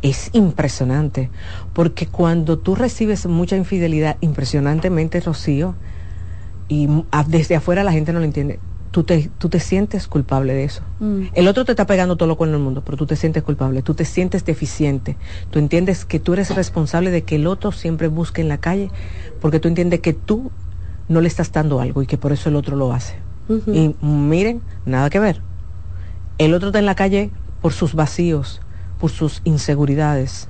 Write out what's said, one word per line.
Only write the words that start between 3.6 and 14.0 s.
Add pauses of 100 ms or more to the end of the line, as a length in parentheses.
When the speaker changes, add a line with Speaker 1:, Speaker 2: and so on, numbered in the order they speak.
Speaker 1:
impresionantemente,
Rocío, (960)
y (240)
a-,
desde
afuera
la
gente
no
lo
entiende, (320)
tú
te,
tú
te
sientes
culpable
de
eso. (180)
Speaker 2:
Mm. (100)
Speaker 1:
El
otro
te
está
pegando
todo
lo
cuerno
del
mundo,
pero
tú
te
sientes
culpable,
tú
te